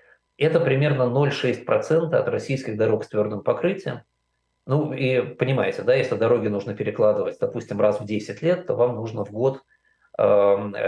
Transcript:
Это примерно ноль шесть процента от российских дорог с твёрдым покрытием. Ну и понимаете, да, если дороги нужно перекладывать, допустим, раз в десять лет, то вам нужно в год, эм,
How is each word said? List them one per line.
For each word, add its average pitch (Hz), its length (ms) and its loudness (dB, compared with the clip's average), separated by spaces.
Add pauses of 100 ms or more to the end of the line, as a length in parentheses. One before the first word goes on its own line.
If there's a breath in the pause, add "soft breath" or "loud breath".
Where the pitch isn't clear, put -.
(380 soft breath)
Это 156 220 2
примерно 135 500 2
ноль 139 220 2
шесть 123 340 -4
процента 156 540 2
от - 80 0
российских 107 480 -4
дорог 110 300 0
с - 20 -20
твёрдым 104 340 -2
покрытием. 127 600 -2 (640)
Ну 151 260 0
и 131 300 0
понимаете, 117 640 -2
да, 123 120 4
если 120 200 0
дороги 110 340 2
нужно 101 240 -4
перекладывать, 104 640 0
допустим, 104 400 -4
раз 107 220 2
в 101 40 -10
десять 104 360 -6
лет, 175 260 0
то 107 80 -2
вам 120 200 0
нужно 110 280 -8
в 98 80 -10
год, 123 320 -2 (540)
эм, 101 580 4 (120)